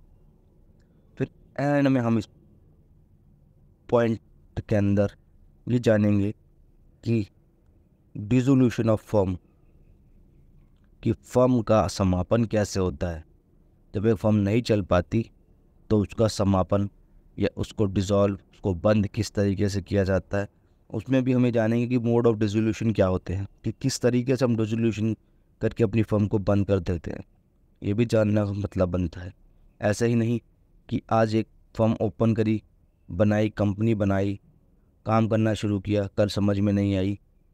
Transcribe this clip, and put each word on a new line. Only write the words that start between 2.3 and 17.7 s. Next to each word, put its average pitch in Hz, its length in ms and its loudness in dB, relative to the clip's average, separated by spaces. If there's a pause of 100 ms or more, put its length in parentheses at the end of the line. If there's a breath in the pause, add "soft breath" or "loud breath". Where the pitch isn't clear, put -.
पॉइंट 117 300 2 (500)
के 110 60 2
अंदर 101 400 2 (540)
ये 123 100 0
जानेंगे 104 520 2 (720)
कि 113 240 -2 (920)
dissolution 123 680 2
of 110 140 2
firm, 95 380 -2 (1700)
कि 117 80 2
फर्म 123 500 0
का 107 260 2
समापन 95 580 0
कैसे 104 340 -2
होता 90 300 -4
है। 80 160 -12 (720)
जब 101 100 -2
एक 113 100 2
फर्म 107 200 2
नहीं 104 260 2
चल 107 200 0
पाती 90 500 0 (580)
तो 107 100 4
उसका 110 280 0
समापन 98 640 0 (500)
या 98 180 -2
उसको 98 280 -4